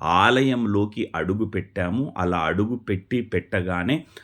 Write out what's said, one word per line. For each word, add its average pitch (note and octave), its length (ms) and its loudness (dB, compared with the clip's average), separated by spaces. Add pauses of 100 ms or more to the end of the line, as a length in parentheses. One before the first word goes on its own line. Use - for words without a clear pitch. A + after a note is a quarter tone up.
ఆలయంలోకి G#2+ 1120 2
అడుగు F#2 300 -2
పెట్టాము. F#2+ 760 -4
అలా F2+ 200 0
అడుగు F#2 380 0
పెట్టి A2 460 -4
పెట్టగానే F#2 840 -2 (200)